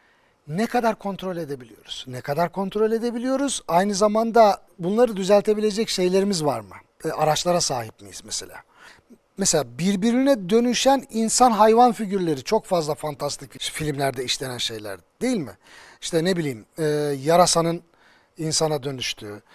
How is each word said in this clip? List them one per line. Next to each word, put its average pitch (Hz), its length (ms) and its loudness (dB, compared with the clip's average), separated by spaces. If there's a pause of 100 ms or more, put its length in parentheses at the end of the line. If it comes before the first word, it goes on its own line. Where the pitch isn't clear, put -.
(480)
ne 170 180 -2
kadar 233 340 -2
kontrol 185 380 -8
edebiliyoruz? 139 720 -12
Ne 123 140 -10
kadar 165 300 -2
kontrol 208 400 -2
edebiliyoruz? 240 760 -2
Aynı 196 280 2
zamanda 214 680 4 (180)
bunları 214 380 2
düzeltebilecek 208 720 2
şeylerimiz 185 560 0
var 127 140 0
mı? 101 160 -16 (300)
E, 160 60 -2
araçlara 156 500 0
sahip 120 400 -6
miyiz 98 240 -18
mesela? 95 300 -10 (840)
Mesela 170 280 0 (120)
birbirine 208 720 2
dönüşen 247 600 2
insan 226 420 2
hayvan 226 400 6
figürleri 180 520 -2
çok 214 220 -2
fazla 156 300 -2
fantastik 143 680 -10
filmlerde 139 600 -4
işlenen 123 340 -6
şeyler 104 420 -8 (220)
değil 247 160 0
mi? 123 200 -8 (440)
İşte 165 220 -2
ne 185 140 0
bileyim, 131 280 -6 (120)
e, 165 60 -4 (400)
yarasanın 170 600 2 (540)
insana 156 460 -2
dönüştüğü, 110 580 -10 (140)